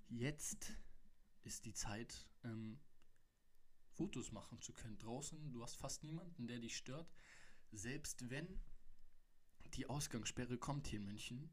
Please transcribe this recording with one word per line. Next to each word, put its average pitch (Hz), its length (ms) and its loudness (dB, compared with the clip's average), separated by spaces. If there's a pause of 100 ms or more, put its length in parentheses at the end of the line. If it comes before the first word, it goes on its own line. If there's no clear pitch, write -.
Jetzt - 720 2 (640)
ist - 240 -4
die 104 80 -2
Zeit, - 560 2 (140)
ähm, 110 360 0 (1080)
Fotos - 440 4
machen - 300 -4
zu - 100 -4
können 107 280 -2
draußen. 147 520 0
Du 117 120 0
hast - 140 -2
fast - 260 0
niemanden, 160 420 0
der 120 140 2
dich 117 180 0
stört. 156 340 0 (600)
Selbst 123 580 0
wenn 165 320 2 (1120)
die 123 140 4
Ausgangssperre 123 720 4
kommt 147 260 4
hier 107 140 4
in 101 60 2
München, 123 480 0